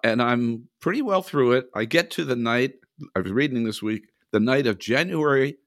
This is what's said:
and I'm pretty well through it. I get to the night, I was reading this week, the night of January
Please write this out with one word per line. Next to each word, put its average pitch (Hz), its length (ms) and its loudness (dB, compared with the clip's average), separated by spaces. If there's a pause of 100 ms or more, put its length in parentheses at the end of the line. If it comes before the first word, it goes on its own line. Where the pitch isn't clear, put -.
and 117 200 0
I'm 120 460 -2 (120)
pretty 226 220 -2
well 196 180 0
through 127 320 2
it. 127 220 2
I 107 100 -2
get 160 280 0
to 160 120 -4
the 131 120 -2
night, 120 380 0 (400)
I 95 60 0
was 95 120 -6
reading 127 320 0
this 107 180 -6
week, 107 260 -6 (240)
the 107 80 4
night 131 260 2
of 104 120 0
January 143 880 0